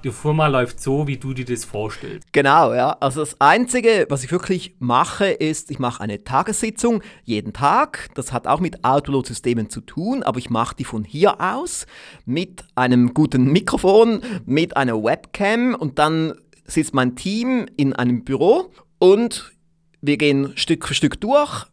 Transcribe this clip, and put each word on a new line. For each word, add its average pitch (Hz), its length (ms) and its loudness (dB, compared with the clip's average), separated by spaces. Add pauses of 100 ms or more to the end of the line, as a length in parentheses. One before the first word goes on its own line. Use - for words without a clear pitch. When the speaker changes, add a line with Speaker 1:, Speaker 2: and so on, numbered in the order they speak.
Speaker 1:
die 131 80 -6
Firma 151 380 0
läuft 127 320 0
so, 143 260 -2
wie 139 100 -4
du 131 160 -8
dir 127 120 -6
das 120 200 -6
vorstellst. 107 680 -10
Speaker 2:
Genau, 143 420 4
ja. 131 240 0
Also 139 220 -2
das - 200 -8
Einzige, 220 680 4
was 135 160 -4
ich 127 80 -6
wirklich 180 480 -4
mache, 127 460 2
ist, 156 440 -2
ich 139 80 -8
mache 123 240 -4
eine 104 220 -8
Tagessitzung 214 760 -2 (200)
jeden 104 300 -4
Tag. 202 640 0
Das - 160 -8
hat 123 160 -4
auch 143 100 2
mit 175 260 -4
Autopilot-Systemen 123 840 0
zu - 100 -12
tun, 220 440 -6
aber 123 160 -2
ich - 100 -14
mache 117 240 -2
die 135 100 -10
von 110 200 -8
hier 147 360 0
aus 233 460 -6 (380)
mit 160 400 -6 (100)
einem 123 400 4
guten 139 380 2
Mikrofon, 208 720 4 (220)
mit 160 320 0
einer 120 280 0
Webcam 208 720 -2
und 147 240 -6
dann 160 340 0 (300)
sitzt - 300 -2
mein 127 200 0
Team 226 520 -2 (100)
in 139 160 0
einem 123 320 0
Büro 180 480 2 (260)
und 202 540 4 (500)
wir 147 160 0
gehen 143 380 2
Stück 165 300 -2
für 147 80 -6
Stück - 260 0
durch. 277 520 0